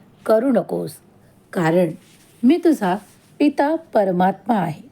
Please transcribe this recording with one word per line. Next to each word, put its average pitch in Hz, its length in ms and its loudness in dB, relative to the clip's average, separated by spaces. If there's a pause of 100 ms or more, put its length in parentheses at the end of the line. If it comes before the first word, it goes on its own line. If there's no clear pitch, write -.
(260)
करू 226 260 2
नकोस, 170 400 -4 (640)
कारण 170 380 0 (520)
मी 285 140 4
तुझा 269 380 0 (440)
पिता 294 360 0
परमात्मा 196 800 -2
आहे. 170 260 -6 (100)